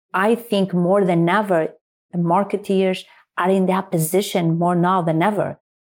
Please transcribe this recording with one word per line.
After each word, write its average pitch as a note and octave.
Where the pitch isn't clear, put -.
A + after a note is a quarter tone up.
I G#3
think G3
more F3+
than E3+
ever, F#3+
marketeers F#3+
are F3+
in F#3+
that F3+
position E3
more F3
now F3
than D#3+
ever F3